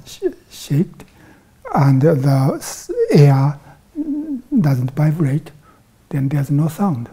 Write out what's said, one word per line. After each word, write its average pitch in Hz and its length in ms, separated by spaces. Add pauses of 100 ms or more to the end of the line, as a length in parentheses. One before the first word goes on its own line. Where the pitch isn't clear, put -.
sh-, - 180 (280)
shake, - 540 (680)
and 135 260
the 139 560
s-, - 340 (200)
air 143 480 (1000)
doesn't 127 320
vibrate, 151 600 (580)
then 139 200
there's 143 220
no 151 160
sound. 151 460